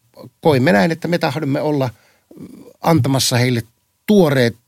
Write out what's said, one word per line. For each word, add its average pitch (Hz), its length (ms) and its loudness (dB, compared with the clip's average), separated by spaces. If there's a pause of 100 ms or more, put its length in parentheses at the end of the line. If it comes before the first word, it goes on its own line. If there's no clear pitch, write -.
(420)
koimme 143 300 2
näin, 185 200 2
että 160 160 -8
me 170 100 -2
tahdomme 147 440 -4
olla 143 280 -2 (920)
antamassa 135 560 0
heille 120 260 0 (420)
tuoreet 135 520 2 (100)